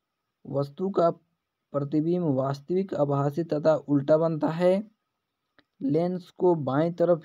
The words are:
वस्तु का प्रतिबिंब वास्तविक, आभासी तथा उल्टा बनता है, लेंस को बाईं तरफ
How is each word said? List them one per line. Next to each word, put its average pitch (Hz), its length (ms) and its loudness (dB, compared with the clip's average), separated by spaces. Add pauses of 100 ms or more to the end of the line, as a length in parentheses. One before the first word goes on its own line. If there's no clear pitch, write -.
(460)
वस्तु 143 440 -4
का 170 200 2 (640)
प्रतिबिंब 156 520 -2
वास्तविक, 139 680 -2
आभासी 143 500 0
तथा 160 300 2
उल्टा 143 420 2
बनता 160 320 0
है, 180 420 0 (920)
लेंस 175 480 -2
को 180 240 2
बाईं 151 380 0
तरफ 170 320 2